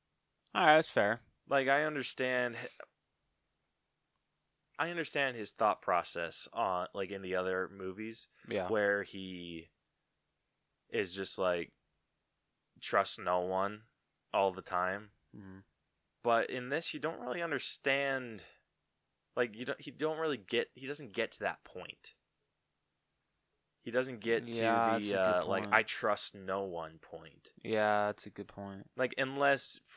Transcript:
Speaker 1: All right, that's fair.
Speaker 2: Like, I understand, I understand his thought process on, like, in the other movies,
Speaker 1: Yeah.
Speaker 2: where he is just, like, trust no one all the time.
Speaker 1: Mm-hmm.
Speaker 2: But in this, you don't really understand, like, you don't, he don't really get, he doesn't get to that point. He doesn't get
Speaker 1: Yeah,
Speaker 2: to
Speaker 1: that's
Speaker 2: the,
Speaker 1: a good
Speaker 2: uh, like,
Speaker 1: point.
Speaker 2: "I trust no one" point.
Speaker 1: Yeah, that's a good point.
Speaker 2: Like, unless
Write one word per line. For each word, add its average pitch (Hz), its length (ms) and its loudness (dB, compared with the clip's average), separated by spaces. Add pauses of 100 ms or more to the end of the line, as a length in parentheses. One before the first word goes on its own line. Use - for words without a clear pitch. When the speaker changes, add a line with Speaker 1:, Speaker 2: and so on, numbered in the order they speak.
(560)
Speaker 1:
All 190 100 4
right, 156 120 10
that's 160 120 2
fair. 110 320 4 (260)
Speaker 2:
Like, 135 200 2
I 143 160 4
understand, 127 720 -2 (2250)
I 160 100 0
understand 143 480 -2
his 104 140 -6
thought 107 300 2
process 85 720 -2
on, 92 400 0
like, 95 180 -4
in 98 100 -8
the 92 140 -2
other 92 400 0
movies, 98 520 -8 (200)
Speaker 1:
Yeah. 98 220 -2
Speaker 2:
where 101 340 4
he 87 680 -10 (1200)
is 98 240 -2
just, 95 240 -6
like, 90 340 0 (1120)
trust - 380 2
no 90 220 2
one 95 400 0 (520)
all 98 180 4
the 90 100 -8
time. 95 500 -2 (240)
Speaker 1:
Mm-hmm. 98 240 -16 (640)
Speaker 2:
But 117 260 4
in 127 200 -6
this, 156 240 -4
you 151 80 -8
don't 156 180 -4
really 170 220 -4
understand, 135 1000 -2 (920)
like, 120 220 0
you 120 80 -8
don't, 131 160 -6
he - 100 -12
don't 156 280 -2
really 156 180 0
get, 110 360 0
he 135 140 -14
doesn't 139 240 -10
get 110 220 -2
to - 80 -14
that 90 240 -2
point. - 480 -14 (1700)
He 120 100 -12
doesn't 127 300 -2
get 113 260 0
Speaker 1:
Yeah, 117 60 -8
Speaker 2:
to 113 80 0
Speaker 1:
that's 113 480 4
Speaker 2:
the, 101 40 0
Speaker 1:
a 92 200 4
good 90 80 4
Speaker 2:
uh, 80 40 0
like, 95 180 0
Speaker 1:
point. 104 120 -2
Speaker 2:
"I 113 80 6
trust - 520 -2
no 95 280 -4
one" 82 380 -8
point. - 500 -18 (100)
Speaker 1:
Yeah, 107 440 2
that's 104 200 -4
a 104 40 -12
good 98 180 -12
point. 98 480 -12
Speaker 2:
Like, 127 220 0
unless 139 640 2 (160)